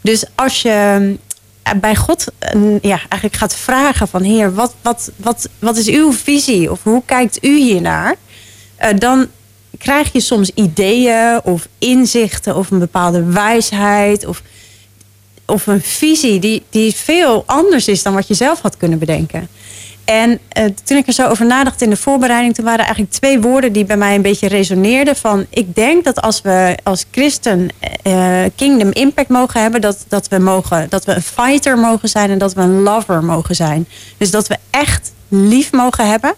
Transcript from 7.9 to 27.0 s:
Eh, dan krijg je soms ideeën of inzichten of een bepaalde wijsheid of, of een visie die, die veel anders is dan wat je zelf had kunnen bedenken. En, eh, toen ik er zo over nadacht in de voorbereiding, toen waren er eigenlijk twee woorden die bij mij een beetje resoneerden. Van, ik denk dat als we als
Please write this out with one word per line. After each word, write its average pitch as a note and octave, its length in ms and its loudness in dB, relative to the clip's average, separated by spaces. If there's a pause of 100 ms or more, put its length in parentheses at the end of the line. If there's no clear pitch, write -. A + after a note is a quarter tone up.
Eh, A3+ 220 -2
dan B3+ 300 2 (500)
krijg C#4 360 0
je B3+ 60 2
soms G#3 340 0
ideeën A3+ 920 2
of F3 240 -2 (120)
inzichten A#3+ 760 0
of F#3+ 160 -2
een F#3+ 80 2
bepaalde F3 440 0
wijsheid G#3 1040 0
of, - 160 -8 (1040)
of G#3+ 220 -2
een G3+ 140 2
visie C#4+ 580 0
die, G#3+ 300 -2
die A3 260 0
veel D4+ 500 0
anders D#4 420 2
is G3 160 0
dan G3 100 -2
wat G3 140 -2
je A3 60 -2
zelf D4 280 0
had - 160 -4
kunnen E3 220 -2
bedenken. D#3+ 480 -4 (580)
En, A3+ 340 2 (100)
eh, A3 160 -2 (180)
toen C#4 140 0
ik C4+ 100 0
er B3 60 -2
zo B3+ 140 0
over A3+ 180 0
nadacht B3+ 360 0
in A3+ 80 2
de G3+ 80 2
voorbereiding, A#3+ 580 0
toen A3+ 100 -6
waren A3+ 140 0
er G#3+ 60 0
eigenlijk G#3+ 300 -4
twee C4+ 260 2
woorden B3 320 2
die G#3 120 2
bij G#3 120 0
mij G3+ 180 2
een G3+ 60 2
beetje G3+ 260 0
resoneerden. G3+ 680 2
Van, G3+ 340 -2
ik F3+ 260 -4
denk D#4 280 2
dat - 180 -2
als - 200 -2
we F#3 420 2
als F#3 280 -4